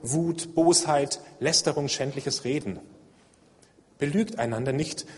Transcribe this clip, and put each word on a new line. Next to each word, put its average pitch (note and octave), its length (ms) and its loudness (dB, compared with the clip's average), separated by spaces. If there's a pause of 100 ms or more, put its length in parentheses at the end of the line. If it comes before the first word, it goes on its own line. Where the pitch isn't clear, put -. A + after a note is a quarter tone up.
Wut, E3 520 -2
Bosheit, D#3 680 4 (180)
Lästerung, D3 500 0
schändliches C3+ 560 -4
Reden. G#2+ 340 -2 (1160)
Belügt G3 420 0
einander A#2+ 340 -2
nicht, - 340 -4 (100)